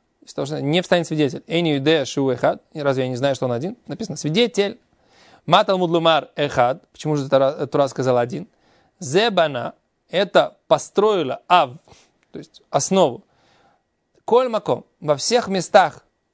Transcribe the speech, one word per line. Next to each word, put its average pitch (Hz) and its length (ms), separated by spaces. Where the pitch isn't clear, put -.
Из - 80
того, 147 100
что 143 160
не 151 220
встанет 170 240
свидетель. 151 400
Эйни 165 300
юдея 143 280
шу 135 240
эхад. 139 340
И 156 80
разве 135 220
я 127 40
не 127 80
знаю, 135 180
что 131 120
он 123 60
один? 156 340
Написано - 320
свидетель. 202 600
Ма 185 180
Талмуд 185 260
Ломар 165 460
эхад. 139 560
Почему 151 240
же 139 140
Тора, 139 360
Тора 139 220
сказала 127 320
один? 131 260
Зебана. 160 760
Это 180 560
построила 170 800
ав. 156 300
То - 80
есть - 300
основу. 143 560
Коль 240 240
маком. 175 340
Во 147 160
всех 220 320
местах 185 560